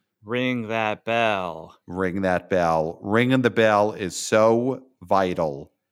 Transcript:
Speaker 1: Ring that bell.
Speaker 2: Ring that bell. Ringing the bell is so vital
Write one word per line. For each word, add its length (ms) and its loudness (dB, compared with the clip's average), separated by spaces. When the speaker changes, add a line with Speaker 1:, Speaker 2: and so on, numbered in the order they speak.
Speaker 1:
Ring 460 -4
that 380 -4
bell. 800 -2
Speaker 2:
Ring 360 -4
that 280 0
bell. 520 0
Ringing 400 2
the 80 2
bell 420 4
is 240 -6
so 680 2
vital 680 -2